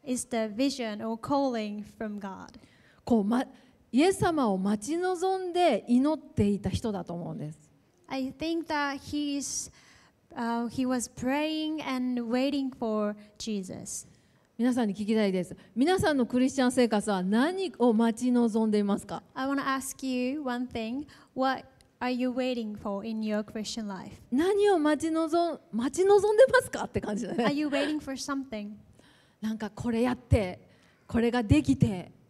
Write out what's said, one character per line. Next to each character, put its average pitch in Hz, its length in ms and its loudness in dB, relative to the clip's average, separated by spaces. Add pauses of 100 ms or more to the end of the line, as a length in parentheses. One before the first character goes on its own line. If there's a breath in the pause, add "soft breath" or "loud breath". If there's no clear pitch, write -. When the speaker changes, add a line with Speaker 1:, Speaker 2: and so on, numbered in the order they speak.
Speaker 1:
is 247 240 -4
the 220 240 -2
vision 226 540 -2
or 226 80 -2
calling 226 680 -2 (120)
from 214 220 -8
God. 190 280 -12 (580 soft breath)
Speaker 2:
こ 226 160 4
う、 - 20 0
ま-、 233 220 2 (480 soft breath)
イ 254 80 6
エ 381 100 6
ス 381 80 -2
様 311 300 2
を 190 80 2
待 208 280 0
ち 311 120 -2
望 370 540 0
ん - 20 -10
で 339 340 2
祈 262 260 4
っ 277 80 -4
て - 280 0
い 202 100 0
た 202 100 -4
人 214 220 -2
だ 180 140 -6
と 170 80 -8
思 165 180 -8
う 160 40 -8
ん - 20 -10
で 151 160 -10
す。 - 160 -20 (380)
Speaker 1:
I 269 260 -6
think 330 320 -4
that 285 340 -2
he 294 380 -4
is, - 340 -6 (640 soft breath)
uh, 233 320 -2
he 254 180 -2
was 254 300 -2
praying 311 720 -2
and 254 360 -2
waiting 262 540 -2
for 214 380 -2 (220 loud breath)
Jesus. 196 680 -8 (520 soft breath)
Speaker 2:
皆 247 160 2
さ 240 100 2
ん 208 60 0
に 185 60 -2
聞 208 100 -6
き 220 100 2
た 214 100 4
い 196 60 2
で 180 140 0
す。 - 100 -14 (180 loud breath)
皆 330 240 4
さ 381 140 2
ん 285 60 2
の 240 80 2
ク 247 140 0
リ 262 100 4
ス 269 60 -6
チ 269 60 2
ャ 247 40 4
ン 247 80 4
生 247 160 4
活 208 200 0
は 190 140 0
何 277 560 0
を 240 140 4
待 226 320 2
ち 254 60 2
望 226 360 2
ん 214 40 2
で 208 80 2
い 208 40 2
ま 202 160 0
す - 80 -14
か？ - 160 -8 (100)
Speaker 1:
I 262 140 -4
wanna 277 160 -2
ask 269 420 -4
you 254 360 -2
one 247 260 -4
thing. 240 380 -6 (280 loud breath)
What 262 320 0 (360)
are 247 100 -2
you 254 200 0
waiting 240 440 -4
for 202 320 -6
in 220 140 -4
your 214 220 -2
Christian 214 440 -8
life? 196 240 -10 (200)
Speaker 2:
何 403 380 4
を 359 100 6
待 302 280 2
ち 320 40 0
望 330 420 2
ん-、 - 60 -10 (120)
待 233 200 -2
ち 370 140 2
望 403 280 6
ん 427 40 4
で 523 140 12
ま 508 100 6
す - 100 -12
か - 120 -4
っ - 60 -6
て 202 100 -4
感 208 160 -4
じ 190 120 -4
だ 202 80 -8
ね。 226 100 2
Speaker 1:
Are 285 80 4
you 302 140 0
waiting 294 340 0
for 269 160 -10
something? 262 540 -8 (680 soft breath)
Speaker 2:
な 220 140 -4
ん 220 40 -6
か 214 120 -6
こ 240 220 -6
れ 226 100 0
や 247 120 2
っ - 40 -4
て、 190 420 0 (480 soft breath)
こ 240 140 0
れ 240 80 2
が 240 140 0
で 269 180 6
き 269 160 0
て 190 340 0 (180)